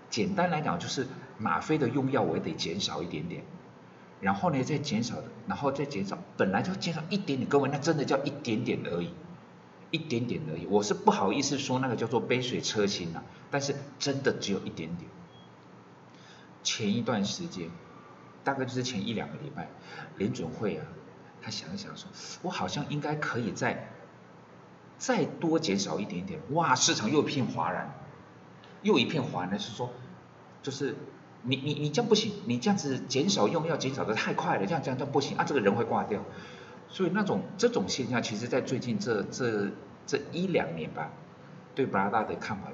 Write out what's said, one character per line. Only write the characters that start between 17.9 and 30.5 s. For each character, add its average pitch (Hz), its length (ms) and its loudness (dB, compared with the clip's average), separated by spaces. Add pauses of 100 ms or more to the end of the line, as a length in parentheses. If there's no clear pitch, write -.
大 139 100 2
概 131 100 0
就 120 80 -4
是 127 100 0
前 101 240 -2
一 117 60 -2
两 78 160 -2
个 73 80 -12
礼 - 180 -10
拜， 85 140 -8 (480)
联 98 160 0
准 80 180 -4
会 95 260 -2
啊， 78 80 -8 (560)
他 113 100 -10
想 131 220 -8
一 202 40 -6
想 76 200 -10
说 - 140 -14 (320)
，“我 170 80 -4
好 - 160 -2
像 143 240 -2
应 147 100 -2
该 151 140 -2
可 147 240 -2
以 104 140 0
再， 123 360 0 (1080)
再 220 260 2
多 160 340 2
减 98 200 2
少 85 220 -2
一 104 40 -2
点 87 220 -6
点。” 80 120 -6 (140)
哇， 160 220 4
市 - 200 6
场 107 160 0
又 147 120 6
一 - 20 4
片 123 220 2
哗 82 240 -2
然， 80 240 -4 (880)
又 196 160 6
一 107 80 6
片 143 160 0
哗 90 240 -2
然， 98 120 -2
是 - 140 -6
说， 123 160 -4 (760)